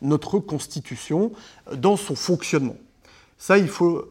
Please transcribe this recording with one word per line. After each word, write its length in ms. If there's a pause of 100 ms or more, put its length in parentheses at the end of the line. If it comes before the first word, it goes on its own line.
notre 360
Constitution, 920 (360)
euh, 80
dans 200
son 180
fonctionnement. 600 (640)
Ça, 200
il 100
faut, 420